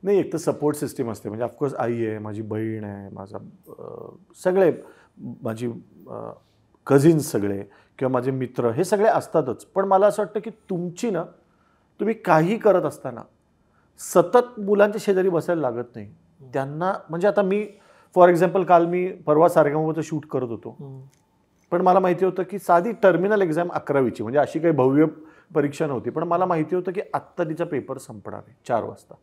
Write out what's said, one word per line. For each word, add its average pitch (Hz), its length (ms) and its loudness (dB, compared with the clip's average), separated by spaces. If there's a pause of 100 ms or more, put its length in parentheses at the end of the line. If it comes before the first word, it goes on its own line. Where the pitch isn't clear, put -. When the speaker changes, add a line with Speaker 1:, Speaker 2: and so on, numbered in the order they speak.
Speaker 1:
नाही, 196 160 2
एक - 140 -4
तर 165 40 -2
सपोर्ट 147 380 -2
सिस्टम 123 360 -6
असते, - 180 -10
म्हणजे 110 140 -6
ऑफकोर्स 135 300 -4
आई 117 320 -4
आहे, 107 140 -6
माझी 107 220 -10
बहीण 110 420 -6
आहे, 101 260 -12
माझा, 101 280 -14 (420)
अ, - 40 -16 (600)
सगळे 185 300 4 (440)
माझी, 117 540 -8 (380)
अ, 113 220 -14 (560)
कझिन्स 143 440 4
सगळे 101 320 -2 (360)
किंवा 131 100 -2
माझे 127 220 -2
मित्र 127 400 -4
हे 131 120 -2
सगळे 202 260 2
असतातच. 143 560 -2
पण 196 200 -2
मला 196 220 4
असं 202 160 0
वाटतं 208 160 -6
की 226 100 -12
तुमची 180 600 -6
ना, 170 140 -4 (760)
तुम्ही 220 160 -2
काही 175 420 2
करत 180 260 4
असताना 135 380 -8 (760)
सतत 220 600 2
मुलांच्या 202 460 2
शेजारी 190 240 2
बसायला 165 420 -2
लागत 120 240 -6
नाही. 104 120 -14
Speaker 2:
हम्म. - 460 -20
Speaker 1:
त्यांना 147 400 -4 (160)
म्हणजे 170 180 0
आता 202 140 2
मी 202 260 0 (500)
for 180 120 10
example 175 360 2
काल 170 200 6
मी 180 260 -2
परवा 160 380 2
सारेगमपचं 156 520 0
शूट 147 240 -6
करत 127 240 -6
होतो. 113 300 -12
Speaker 2:
हम्म. 135 220 -16 (680)
Speaker 1:
पण 175 100 0
मला 185 180 4
माहिती 185 260 0
होतं 185 180 -2
की 196 160 -10
साधी 180 320 2
टर्मिनल 196 500 4
एक्झाम 175 300 0
अकरावीची, 139 520 -2
म्हणजे 120 160 0
अशी 143 200 0
काही 165 140 2
भव्य 135 320 4 (500)
परीक्षा 147 320 -2
नव्हती, 123 220 -6
पण 151 140 -6
मला 170 220 0
माहिती 165 300 -2
होतं 180 160 -4
की 180 100 -8 (120)
आत्ता 151 300 -6
तिचा 160 220 -4
पेपर 131 320 -8
संपणार 104 500 -14
आहे - 80 -20 (120)
चार 113 160 0
वाजता. 104 400 -14